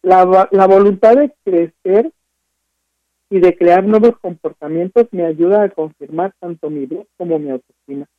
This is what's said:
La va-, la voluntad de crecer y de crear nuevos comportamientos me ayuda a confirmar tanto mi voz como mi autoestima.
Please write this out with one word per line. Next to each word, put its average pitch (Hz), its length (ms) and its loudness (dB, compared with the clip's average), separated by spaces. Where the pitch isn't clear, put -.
La 185 220 4
va-, 190 260 2
la 196 160 2
voluntad 202 480 4
de 285 180 2
crecer 185 640 -2
y 196 100 -2
de 175 180 2
crear 175 280 2
nuevos 214 340 2
comportamientos 175 960 -6
me 175 120 -6
ayuda 170 380 0
a 196 60 -2
confirmar 156 720 -10
tanto 165 280 -12
mi 143 180 -10
voz 175 200 -14
como 165 220 -6
mi 147 120 -10
autoestima. 139 560 -14